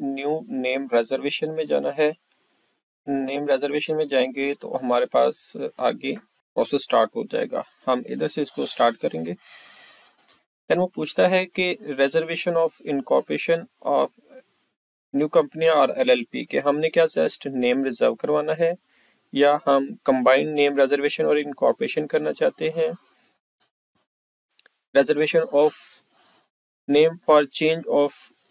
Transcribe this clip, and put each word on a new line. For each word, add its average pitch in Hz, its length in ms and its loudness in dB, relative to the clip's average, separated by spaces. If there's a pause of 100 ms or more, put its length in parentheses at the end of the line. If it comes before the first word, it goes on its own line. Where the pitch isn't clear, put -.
new 143 480 -4
name 131 440 -4
reservation 131 580 -2
में 156 160 -4
जाना 143 240 -2
है। 151 220 0 (960)
नेम 139 380 -4
reservation 143 480 0
में 156 140 -2
जाएंगे 135 460 -2
तो - 160 -12
हमारे 123 360 0
पास 131 460 0 (280)
आगे 127 360 -4 (380)
process 139 280 0
start 113 340 2
हो - 80 -4
जाएगा। - 400 -6 (220)
हम 127 240 0
इधर 151 180 -4
से 151 140 -4
इसको 139 240 -6
start 120 300 2
करेंगे। 160 380 -6 (1300)
Then 165 120 2
वो 180 100 0
पूछता 180 400 0
है 185 200 0
कि 180 280 -2
reservation 156 840 -2
of 165 140 2 (160)
incorporation 147 800 -2 (200)
of 139 220 2 (1080)
new 147 200 2
company 160 400 2
or 135 220 4
एलएलपी 123 460 0
के - 140 -4
हमने 147 300 0
क्या 165 180 4
just 156 400 -2
name 131 380 0
reserve 120 300 0
करवाना 151 380 -2
है 165 220 0 (600)
या 143 320 4
हम 139 400 2
combined 135 480 4
name 143 260 2
reservation 143 440 2
और 151 140 2
incorporation 143 680 -2
करना 151 260 -2
चाहते 160 360 -2
हैं। 160 240 -2 (2000)
Reservation 151 580 2
of 147 180 4 (1160)
name 156 240 4 (160)
for 147 160 6 (160)
change 160 220 0 (100)
of 143 180 2 (380)